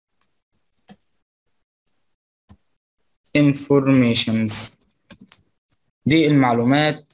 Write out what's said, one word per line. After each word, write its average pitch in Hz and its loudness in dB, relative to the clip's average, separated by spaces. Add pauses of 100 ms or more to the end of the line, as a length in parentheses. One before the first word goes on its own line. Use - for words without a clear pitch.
(3250)
informations 135 0 (1300)
دي 156 2
المعلومات 135 0